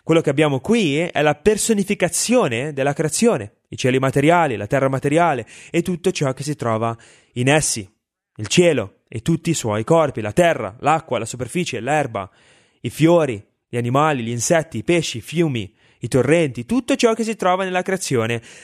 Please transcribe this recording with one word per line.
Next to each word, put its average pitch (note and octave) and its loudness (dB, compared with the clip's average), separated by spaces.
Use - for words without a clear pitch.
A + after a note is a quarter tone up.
quello D#3+ 2
che D3+ -2
abbiamo C#3+ 2
qui F3 0
è E3+ -2
la D3+ 2
personificazione G3 0
della C#3 0
creazione, D#3 0
i G#2+ -12
cieli B2+ 2
materiali, C#3 2
la G2+ -6
terra C3+ 2
materiale C#3 0
e E3+ 0
tutto F3+ -2
ciò C#3 -2
che C3+ -12
si C#3+ -6
trova A2+ -2
in B2 2
essi, C3+ 2
il G#2+ -10
cielo D3 2
e - -12
tutti E3 -2
i D#3 0
suoi G#2+ -2
corpi, D#3 2
la G#2 -6
terra, C3 -4
l'acqua, C#3+ 0
la G#2+ -6
superficie, B2+ -8
l'erba, A#2 -4
i B2 -8
fiori, D3+ 2
gli A#2 -10
animali, C3 0
gli A2+ -6
insetti, A#2+ -2
i G#2+ -6
pesci, E3+ 0
i G#2+ -10
fiumi, C#3 -4
i B2 -6
torrenti, C3 2
tutto B3+ 0
ciò A3+ 2
che A3+ -2
si A3 -4
trova F#3 0
nella F3+ -2
creazione, A#2+ -2